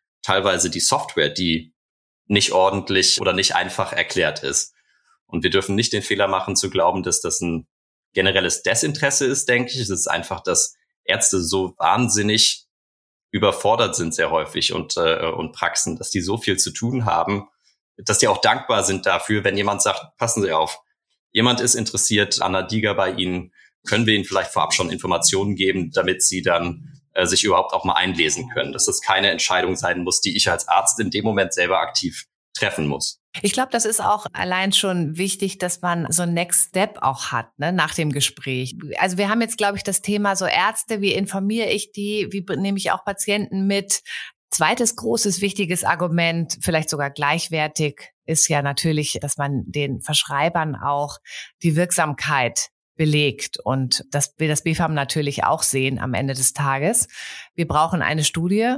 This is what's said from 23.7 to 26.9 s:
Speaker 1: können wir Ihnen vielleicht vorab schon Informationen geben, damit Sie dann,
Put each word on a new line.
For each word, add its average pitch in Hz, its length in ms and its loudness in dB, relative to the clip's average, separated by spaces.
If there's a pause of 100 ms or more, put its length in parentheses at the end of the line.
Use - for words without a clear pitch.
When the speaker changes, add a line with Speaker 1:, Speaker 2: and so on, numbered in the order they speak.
Speaker 1:
können 110 200 2
wir 110 80 4
Ihnen 98 100 0
vielleicht 95 280 -2
vorab 82 220 0
schon 87 160 0
Informationen 95 640 0
geben, 92 380 0
damit 92 300 2
Sie 92 180 0
dann, 85 600 -2 (140)